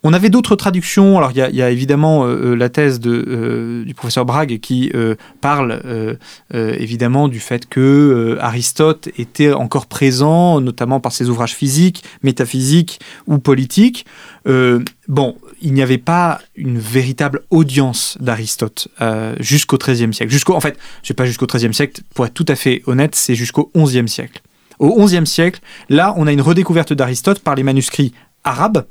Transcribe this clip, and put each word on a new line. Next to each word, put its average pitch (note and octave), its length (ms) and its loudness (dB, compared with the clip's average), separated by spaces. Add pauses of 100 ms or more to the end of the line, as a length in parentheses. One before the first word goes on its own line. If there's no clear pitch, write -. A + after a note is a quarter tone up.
On D#3 60 4
avait F#3 160 4
d'autres A#3 260 4
traductions. G3 600 2
Alors, C#3+ 140 2
il B2 80 -4
y - 20 0
a, C3 80 2
il - 80 -4
y B2+ 60 0
a B2 80 2
évidemment, C#3+ 560 2
euh, B2 260 0
euh, - 40 2
la B2 120 0
thèse C3 320 0
de, A#2+ 260 -2
euh, A#2 600 -6
du B2+ 80 -12
professeur B2 320 -2
Bragg B2 340 -2
qui, B2+ 340 -2
euh, A2+ 200 0 (260)
parle, C#3 460 -2
euh, A2+ 300 -6 (380)
euh, A#2 240 -2
évidemment A#2+ 480 0
du A#2 140 -4
fait - 260 -6
que, - 140 -4
euh, C3 640 4
Aristote C#3 720 -2
était C#3+ 380 0
encore C3+ 320 -4
présent, D3+ 760 2
notamment B2+ 400 -2
par B2 120 -6
ses B2 180 -2
ouvrages A#2 240 -2
physiques, D#3+ 500 0 (180)
métaphysiques C3+ 800 0 (260)
ou D3+ 120 0
politiques. C#3 680 2 (420)
Euh, B2+ 340 4 (280)
bon, C3+ 280 0 (260)
il D3 100 0
n'y C3+ 80 4
avait C3 160 2
pas E3 420 0 (160)
une B2+ 240 -6
véritable B2+ 680 -2
audience C3+ 720 0
d'Aristote, A2+ 680 -6 (120)
euh, A2 400 -4
jusqu'au C3+ 380 0
treizième A#2 340 0
siècle. A2+ 180 -6
Jusqu'au, C#3+ 220 0
en E3 80 2
fait, C#3+ 160 -4 (260)
c'est - 120 -6
pas B2+ 100 -2
jusqu'au B2 220 -2
treizième A#2 260 -2
siècle, - 300 -4 (120)
pour B2 120 -2
être A#2+ 80 -10
tout E3+ 140 -2
à C#3 80 0
fait B2+ 280 -2
honnête, C3+ 300 0
c'est - 200 -2
jusqu'au A#2+ 400 -2
onzième B2+ 340 2
siècle. - 340 -12 (360)
Au G3+ 220 4
onzième F3+ 240 4
siècle, E3+ 380 -2 (260)
là, F3 300 2
on D3+ 80 2
a D3+ 60 2
une C#3+ 100 2
redécouverte E3 500 2
d'Aristote C3+ 460 0
par D3 160 -2
les C3+ 80 -2
manuscrits C3+ 500 0 (320)
arabes D3+ 460 0